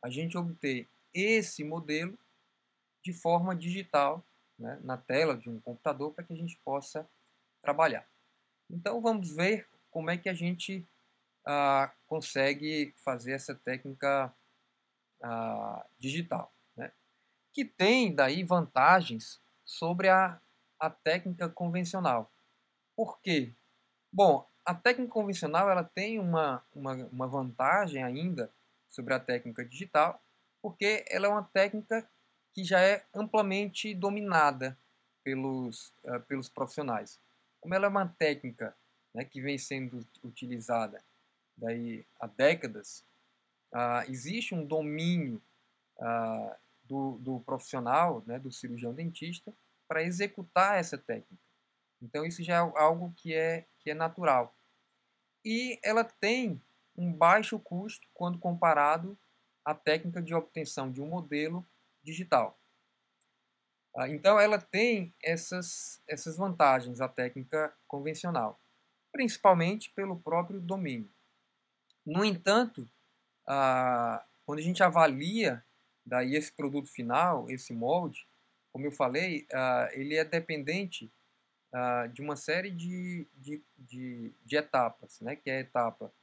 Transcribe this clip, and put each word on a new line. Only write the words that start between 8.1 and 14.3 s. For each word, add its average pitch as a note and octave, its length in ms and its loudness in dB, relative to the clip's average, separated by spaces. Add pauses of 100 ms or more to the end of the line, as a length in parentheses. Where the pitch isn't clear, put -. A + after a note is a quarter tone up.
Então G3+ 300 -4
vamos G#3+ 300 0
ver F#3 360 0 (240)
como E3 200 -4
é F3 60 0
que F3 120 -6
a F#3 60 -2
gente, F3 520 -6 (580)
ah, C#3 460 4 (160)
consegue C#3+ 920 -2
fazer B2+ 340 -4
essa C3+ 220 -6
técnica, C3+ 760 -2 (920)